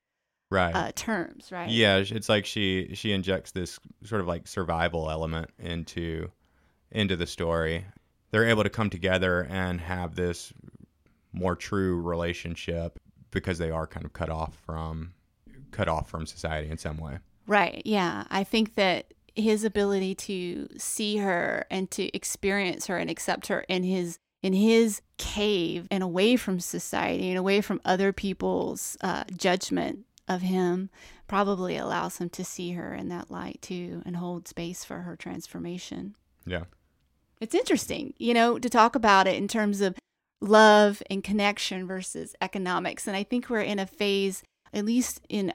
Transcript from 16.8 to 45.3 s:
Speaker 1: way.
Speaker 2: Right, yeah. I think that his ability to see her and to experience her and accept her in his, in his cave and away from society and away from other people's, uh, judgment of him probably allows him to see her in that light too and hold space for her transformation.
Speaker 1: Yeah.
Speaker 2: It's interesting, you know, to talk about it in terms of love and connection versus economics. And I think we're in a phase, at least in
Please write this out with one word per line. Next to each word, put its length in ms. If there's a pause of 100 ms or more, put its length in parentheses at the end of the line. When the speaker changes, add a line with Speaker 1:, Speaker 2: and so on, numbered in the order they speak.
Speaker 1:
way. 200 (280)
Speaker 2:
Right, 380
yeah. 440
I 140
think 320
that 400 (220)
his 260
ability 540
to 600
see 420
her 520
and 220
to 220
experience 760
her 100
and 100
accept 380
her 220
in 160
his, 340 (240)
in 100
his 480 (160)
cave 760
and 100
away 320
from 240
society 720
and 100
away 220
from 240
other 280
people's, 880
uh, 220 (140)
judgment 640 (260)
of 160
him 480 (380)
probably 480
allows 420
him 120
to 140
see 280
her 200
in 160
that 220
light 320
too 420
and 120
hold 320
space 360
for 180
her 120
transformation. 1040 (280)
Speaker 1:
Yeah. 200 (760)
Speaker 2:
It's 140
interesting, 640
you 160
know, 240
to 100
talk 280
about 320
it 80
in 120
terms 320
of 160 (440)
love 680
and 120
connection 640
versus 540
economics. 640
And 100
I 60
think 260
we're 120
in 180
a 80
phase, 560 (300)
at 120
least 440
in 260